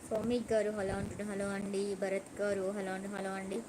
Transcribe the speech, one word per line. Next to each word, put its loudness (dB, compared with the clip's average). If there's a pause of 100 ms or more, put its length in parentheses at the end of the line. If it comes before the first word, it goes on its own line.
సౌమిక్ 0
గారు 4
హలో 0
అంటున్నారు. -2
హలో -2
అండి. 0 (140)
భరత్ 0
గారు 2
హలో 0
అండి. -2
హలో -2
అండి. -2